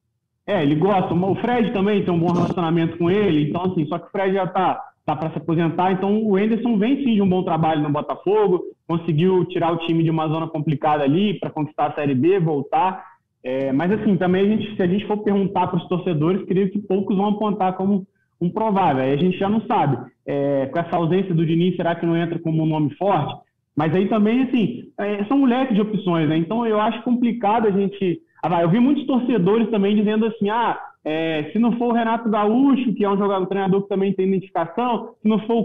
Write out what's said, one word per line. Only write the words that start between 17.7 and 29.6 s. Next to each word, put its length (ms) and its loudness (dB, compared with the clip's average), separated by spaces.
como 300 0
um 80 0
provável. 540 0
Aí 100 2
a 40 2
gente 200 2
já 120 -2
não 180 0
sabe. 320 0
É, 420 -2
com 120 -6
essa 180 -4
ausência 380 0
do 100 2
Diniz, 300 2
será 220 -2
que 100 -6
não 100 0
entra 220 -2
como 240 -2
um 40 0
nome 280 0
forte? 400 -2
Mas 220 0
aí 120 2
também, 360 2
assim, 400 -2
é, 280 -4
são 140 0
um 80 4
leque 280 0
de 60 2
opções, 480 0
né? 80 0
Então 280 -2
eu 160 0
acho 220 -2
complicado 640 0
a 60 4
gente, 480 -2
ah, 40 -4
vai, 140 2
eu 80 2
vi 80 4
muitos 280 2
torcedores 640 2